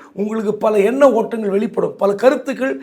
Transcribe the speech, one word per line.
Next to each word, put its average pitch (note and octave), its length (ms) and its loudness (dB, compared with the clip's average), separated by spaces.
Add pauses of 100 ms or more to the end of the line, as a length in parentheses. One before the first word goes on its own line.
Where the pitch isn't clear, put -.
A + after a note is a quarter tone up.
(140)
உங்களுக்கு G#3+ 400 -4
பல G#3+ 240 0
எண்ண B3 340 4
ஓட்டங்கள் A3 380 -2
வெளிப்படும், G3 460 -2
பல G3 200 0
கருத்துக்கள், B3+ 680 0